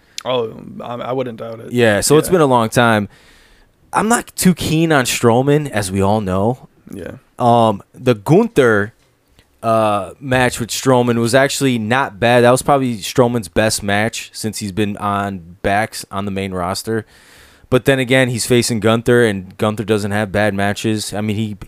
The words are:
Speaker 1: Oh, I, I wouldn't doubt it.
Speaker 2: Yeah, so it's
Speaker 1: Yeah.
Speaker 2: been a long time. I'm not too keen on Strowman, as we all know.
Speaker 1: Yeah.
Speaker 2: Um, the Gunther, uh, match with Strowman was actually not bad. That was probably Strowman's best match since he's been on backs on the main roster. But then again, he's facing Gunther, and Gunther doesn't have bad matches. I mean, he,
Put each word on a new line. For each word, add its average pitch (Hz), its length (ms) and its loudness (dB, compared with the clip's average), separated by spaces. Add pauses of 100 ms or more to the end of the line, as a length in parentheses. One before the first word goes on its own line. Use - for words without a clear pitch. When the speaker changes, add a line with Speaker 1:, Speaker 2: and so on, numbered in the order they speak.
(260)
Speaker 1:
Oh, 117 280 -2 (280)
I, 120 140 -10
I 123 160 -8
wouldn't 123 280 -6
doubt 113 200 -12
it. - 140 -12
Speaker 2:
Yeah, 113 280 4
so 143 160 4
it's 156 120 0
Speaker 1:
Yeah. 175 40 0
Speaker 2:
been 180 80 4
a 151 40 4
long 120 240 2
time. 110 400 2 (840)
I'm 190 160 0
not 233 280 -2
too 180 200 2
keen 160 360 0
on 135 140 2
Strowman, 139 640 2
as 98 220 -6
we 98 100 0
all 104 200 2
know. 98 460 -2 (240)
Speaker 1:
Yeah. - 260 -14 (200)
Speaker 2:
Um, 117 460 4 (100)
the 123 220 0
Gunther, 117 800 2 (680)
uh, 107 580 0
match 127 400 -2
with 117 100 -6
Strowman 123 500 2
was 117 160 0
actually 135 420 2
not 110 420 -2
bad. 120 220 4
That 120 100 8
was 127 100 2
probably 131 360 0
Strowman's 120 520 0
best 110 340 0
match 104 500 -2
since - 260 -8
he's 104 120 -6
been 101 260 -4
on 101 640 -6
backs 101 480 -2
on 98 160 -6
the 101 60 -6
main 98 220 -6
roster. 95 520 -4 (640)
But 127 160 0
then 139 140 4
again, 131 300 2
he's 120 160 -4
facing 120 360 2
Gunther, 117 440 2
and 95 320 -4
Gunther 107 260 -2
doesn't 101 280 -2
have 104 200 -4
bad 104 220 0
matches. 101 600 -4
I 98 80 -6
mean, 107 140 -4
he, 104 220 -6 (100)